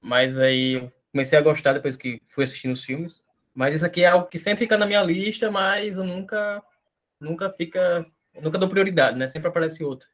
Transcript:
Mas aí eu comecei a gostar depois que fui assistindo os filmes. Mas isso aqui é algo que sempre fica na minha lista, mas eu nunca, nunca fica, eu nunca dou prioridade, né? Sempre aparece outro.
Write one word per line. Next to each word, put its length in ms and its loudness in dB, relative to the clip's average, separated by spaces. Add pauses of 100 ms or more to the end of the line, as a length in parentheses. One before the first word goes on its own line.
Mas 380 0
aí 360 2
eu 180 -8 (200)
comecei 260 4
a 40 6
gostar 320 2
depois 220 -4
que 320 -10
fui 160 -2
assistindo 280 -6
os 100 -8
filmes. 400 -10 (320)
Mas 220 0
isso 80 0
aqui 180 0
é 60 10
algo 180 4
que 120 -10
sempre 260 -2
fica 140 2
na 80 2
minha 160 2
lista, 480 -2
mas 480 -2
eu 60 -4
nunca, 580 -6 (580)
nunca 300 -6
fica, 560 -2 (280)
eu 60 -20
nunca 160 -4
dou 140 0
prioridade, 480 2
né? 80 -2
Sempre 220 -6
aparece 360 -2
outro. 300 -8